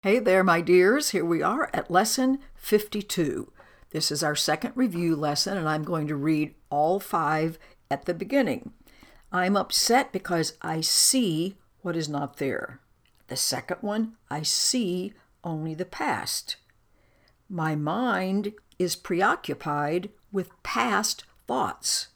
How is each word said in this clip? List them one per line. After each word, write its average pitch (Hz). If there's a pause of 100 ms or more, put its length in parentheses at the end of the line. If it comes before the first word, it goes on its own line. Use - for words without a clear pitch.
Hey 202
there, 190
my 175
dears. 180
Here 175
we 170
are 214
at -
lesson 254 (160)
fifty-two. - (380)
This 156
is 151
our 151
second 156
review 175
lesson, 151
and 160
I'm 156
going 156
to 151
read 151 (140)
all 156
five 160 (320)
at -
the 175
beginning. 220 (580)
"I'm 185
upset 240
because 170
I 160
see 190 (260)
what 175
is 156
not 143
there." - (480)
The -
second -
one, 220 (120)
"I 151
see 185 (300)
only 160
the 170
past." - (920)
"My 160
mind 196 (260)
is 180
preoccupied 170 (220)
with 190
past 220 (200)
thoughts." -